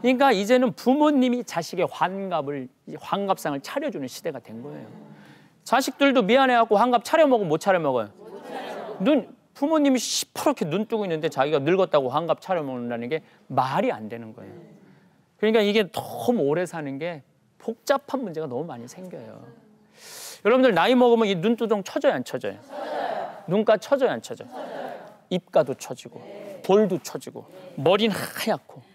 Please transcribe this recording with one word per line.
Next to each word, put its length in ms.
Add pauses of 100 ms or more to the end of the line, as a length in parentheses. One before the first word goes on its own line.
그러니까 300
이제는 400
부모님이 720
자식의 460
환갑을, 760 (200)
이 120
환갑상을 600
차려주는 480
시대가 320
된 220
거예요. 240 (800)
자식들도 580
미안해갖고 540
환갑 280
차려 220
먹으면 220
못 100
차려 220
먹어요. 280 (920)
눈, 340 (200)
부모님이 440
시퍼렇게 680
눈 180
뜨고 200
있는데 220
자기가 320
늙었다고 500
환갑 300
차려 220
먹는다는 460
게 140 (240)
말이 440
안 180
되는 260
거예요. 180 (840)
그러니까 220
이게 300
너무 520
오래 240
사는 320
게 240 (360)
복잡한 640
문제가 240
너무 180
많이 220
생겨요. 560 (1000)
여러분들 300
나이 200
먹으면 320
이 100
눈두덩 460
처져요, 300
안 100
처져요? 340 (880)
눈가 300
처져요, 340
안 120
처져요? 260 (800)
입가도 460
처지고, 480 (420)
볼도 380
처지고, 440 (280)
머리는 400
하얗고 680 (140)